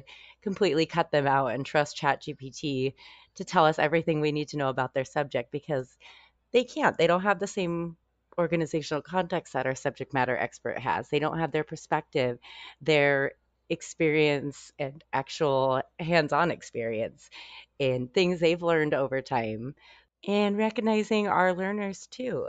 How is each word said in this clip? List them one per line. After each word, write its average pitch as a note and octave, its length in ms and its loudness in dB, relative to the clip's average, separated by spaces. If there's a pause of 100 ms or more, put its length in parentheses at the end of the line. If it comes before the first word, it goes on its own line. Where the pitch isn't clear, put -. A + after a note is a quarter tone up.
(420)
completely E3 460 2
cut E3 240 0
them C#3+ 160 4
out C#3 200 4
and B2 160 -2
trust D3 340 0
Chat C#3 240 0
G D3+ 120 -10
P C3+ 160 -14
T C3+ 460 -4 (400)
to F#3 100 -10
tell F3 220 4
us D#3 100 4
everything D#3 420 0
we D3+ 120 2
need D3+ 160 -4
to D3 100 -8
know C#3 120 0
about B2+ 260 -4
their C3+ 100 0
subject, C3+ 460 -4
because C#3+ 440 -4 (580)
they B3 100 4
can't. - 340 0
They E3 80 4
don't F3 160 4
have G3 160 2
the G3 80 -4
same E3+ 520 -4 (420)
organizational D#3+ 600 -2
context F3 520 -4
that B2+ 120 -2
our C3 100 0
subject - 380 -6
matter B2+ 240 0
expert - 420 -6
has. A#2 300 -2
They D3+ 100 0
don't D#3 200 -2
have D#3+ 120 -2
their D#3 120 -2
perspective, D3+ 760 -4 (440)
their C#3+ 500 4 (380)
experience, D3+ 1080 0
and C#3+ 340 -8
actual C3+ 720 0 (180)
hands-on D#3+ 520 2
experience A2+ 800 -6 (500)
and B2+ 340 0
things F3+ 260 2
they've E3+ 220 4
learned D#3+ 320 2
over C3+ 280 0
time. A#2 540 -4 (520)
And G3+ 300 0
recognizing G#3+ 720 0
our F#3 260 4
learners G3 540 -6
too, A#3 420 -6